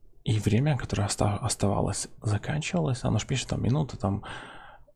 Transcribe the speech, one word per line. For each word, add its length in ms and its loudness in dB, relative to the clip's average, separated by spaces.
и 140 2
время, 380 4
которое 300 0
оста-, 320 0
оставалось, 680 0
заканчивалось. 840 0
Оно 140 2
ж 80 -2
пишет 220 -2
там 140 0
минуты, 340 0
там, 260 -2